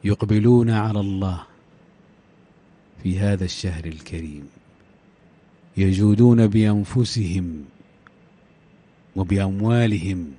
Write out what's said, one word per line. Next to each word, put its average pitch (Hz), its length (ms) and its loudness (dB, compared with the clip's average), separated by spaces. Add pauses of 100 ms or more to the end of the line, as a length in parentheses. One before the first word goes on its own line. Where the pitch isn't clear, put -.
يقبلون 110 640 2
على 107 300 0
الله 95 460 -4 (1600)
في 92 160 -2
هذا 98 260 0
الشهر 85 400 -8
الكريم، 78 640 -12 (1300)
يجودون 104 720 4
بأنفسهم 101 1160 -2 (1500)
وبأموالهم 98 1200 0